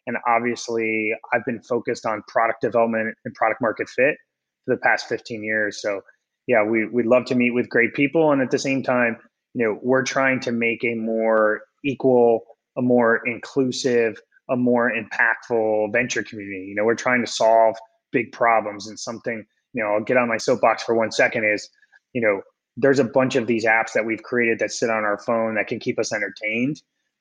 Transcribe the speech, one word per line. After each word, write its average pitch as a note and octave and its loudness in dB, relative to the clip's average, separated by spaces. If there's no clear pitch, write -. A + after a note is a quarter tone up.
And A#2+ -4
obviously, A2+ -2
I've A#2+ 0
been A#2 -6
focused A#2+ -4
on G#2+ -4
product A2+ 0
development A2+ 0
and A2+ -10
product A2 0
market A2 -2
fit C3+ 2
for B2+ -2
the - -4
past A2+ 0
fifteen A2+ -8
years. G#2+ -4
So, G2+ -4
yeah, A2+ 4
we, A2 0
we'd A2+ -2
love B2 4
to C3 -2
meet B2 2
with A#2+ -2
great A#2 0
people. D3+ 2
And C#3 2
at B2 -2
the C3 2
same C3+ -4
time, B2 0
you B2 0
know, G#2+ -2
we're C3 2
trying C3 0
to A#2+ -4
make A#2 -2
a A#2 -2
more A2 0
equal, B2 4
a B2+ -2
more A#2+ 2
inclusive, A#2+ -2
a C3+ 0
more B2 2
impactful A2 -2
venture A#2+ -2
community. G2 -12
You G2+ -12
know, G#2 0
we're A#2 2
trying B2 -2
to - -10
solve A2+ 4
big B2 -2
problems, G#2 0
and G#2 -16
something, A2+ -10
you A#2 -4
know, G#2 -2
I'll G#2+ 0
get B2 2
on B2 2
my A2+ 0
soapbox A2+ 2
for A#2 -2
one A2+ 0
second A#2+ 0
is, G#2 0
you B2 -2
know, G#2 2
there's C3+ 4
a C#3 4
bunch B2+ 0
of A#2 0
these A2+ 0
apps A2 2
that A2+ 0
we've A2 -4
created A#2 0
that G#2+ -2
sit - -2
on A2 0
our G#2 0
phone A2+ -2
that G2+ -2
can A#2 -6
keep B2 -4
us A#2 -2
entertained. A2 -4